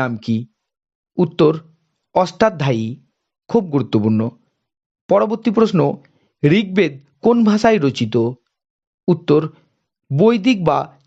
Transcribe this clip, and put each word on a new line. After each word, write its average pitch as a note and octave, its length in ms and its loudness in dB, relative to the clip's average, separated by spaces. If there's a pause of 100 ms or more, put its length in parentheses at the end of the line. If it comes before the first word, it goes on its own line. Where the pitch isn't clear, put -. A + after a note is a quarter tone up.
নাম B2+ 160 -2
কি? A2 200 -4 (800)
উত্তর E3 360 2 (640)
অষ্টাধ্যায়ী। D3+ 720 -2 (640)
খুব A#3 120 2 (100)
গুরুত্বপূর্ণ। A2 480 0 (880)
পরবর্তী A3 400 0
প্রশ্ন, G3+ 300 0 (800)
ঋগ্বেদ F#3 320 -2 (320)
কোন A#3 200 2
ভাষায় G#3+ 340 2
রচিত? B2+ 380 -2 (960)
উত্তর D#3+ 280 0 (800)
বৈদিক A3+ 440 2
বা C#3+ 140 0 (280)